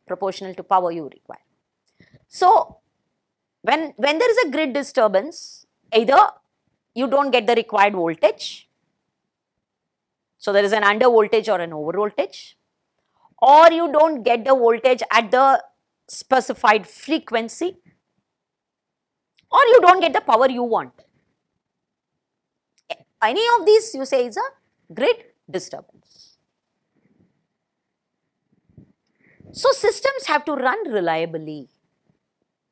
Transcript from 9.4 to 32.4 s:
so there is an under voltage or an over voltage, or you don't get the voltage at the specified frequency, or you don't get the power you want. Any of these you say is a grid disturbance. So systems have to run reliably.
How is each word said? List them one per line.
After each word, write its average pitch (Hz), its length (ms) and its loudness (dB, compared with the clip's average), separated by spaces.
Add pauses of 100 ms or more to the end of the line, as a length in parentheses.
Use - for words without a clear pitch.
so - 140 -8
there 202 120 2
is 202 100 0
an 214 100 0
under 208 220 2
voltage 220 420 2
or 196 120 -2
an 170 140 -8
over 156 200 -8
voltage, 208 640 -8 (840)
or 302 300 8
you 330 200 -2
don't 302 320 0
get 233 200 0
the 269 100 2
voltage 247 480 2 (100)
at 220 200 0
the 269 320 2 (440)
specified 226 800 0
frequency, 277 920 -8 (1700)
or - 160 2
you 466 140 8
don't 370 200 6
get 285 120 -2
the 320 80 -2
power 254 280 2
you 247 140 -6
want. 185 280 -4 (2250)
Any 262 240 0 (140)
of 339 60 -4
these 427 280 2
you 269 120 -8
say 254 200 -2
is 226 100 -12
a - 580 -12
grid 285 240 -2 (320)
disturbance. - 880 -16 (3250)
So - 200 -2
systems 523 540 -2
have 294 200 -2
to 311 80 -6
run 285 380 -4
reliably. 160 800 -6 (1040)